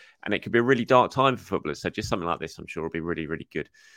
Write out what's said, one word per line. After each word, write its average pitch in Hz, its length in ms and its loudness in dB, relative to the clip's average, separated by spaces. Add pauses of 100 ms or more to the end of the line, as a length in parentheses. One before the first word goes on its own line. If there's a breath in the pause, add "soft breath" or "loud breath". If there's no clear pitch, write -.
(220 loud breath)
And 101 100 -4
it 98 100 -2
could 98 100 -6
be 117 60 6
a 120 40 6
really 131 220 4
dark 123 260 6
time 131 260 2
for 92 80 -16
footballers. 78 380 -4
So 92 80 -2
just - 180 -6
something 87 200 -2
like 85 100 0
this, 78 200 -10
I'm 78 80 -14
sure, - 160 -8
will 80 80 -6
be 82 100 -6
really, 80 260 -4
really 76 260 -8
good 78 160 -6 (280 soft breath)